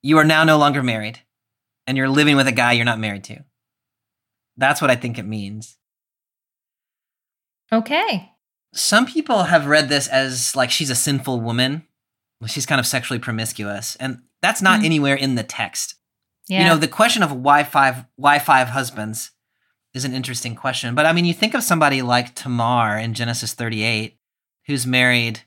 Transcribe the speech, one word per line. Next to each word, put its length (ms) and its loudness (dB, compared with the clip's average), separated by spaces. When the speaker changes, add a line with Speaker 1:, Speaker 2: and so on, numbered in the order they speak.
Speaker 1:
You 160 4
are 80 6
now 180 4
no 140 6
longer 260 2
married. 360 -4
And 100 -2
you're 120 0
living 260 4
with 120 4
a 40 0
guy 220 2
you're 120 0
not 140 -2
married 260 -8
to. 180 -20
That's 240 2
what 100 2
I 40 6
think 220 -8
it 80 -12
means. 520 -10
Speaker 2:
Okay. 600 -2
Speaker 1:
Some 320 2
people 380 -2
have 240 2
read 220 4
this 180 0
as, 480 -2
like, 160 0
she's 180 -2
a 60 -2
sinful 460 -2
woman. 440 -2
She's 180 -6
kind 140 0
of 80 -2
sexually 320 -4
promiscuous. 760 -8
And 240 -10
that's 200 -2
not 200 4
Speaker 2:
Mm. 40 0
Speaker 1:
anywhere 300 2
in 200 -2
the 80 -2
text. 520 -8
Speaker 2:
Yeah. 120 -2
Speaker 1:
You 60 4
know, 120 6
the 100 -2
question 360 2
of 80 0
why 320 4
five, 420 0
why 240 4
five 300 2
husbands 640 -8
is 120 -8
an 80 -4
interesting 420 -8
question. 400 -4
But, 100 2
I 80 4
mean, 120 2
you 80 2
think 200 -2
of 100 -2
somebody 380 2
like 340 0
Tamar 640 0
in 160 -6
Genesis 400 -6
thirty-eight, 640 -4
who's 220 -4
married 600 0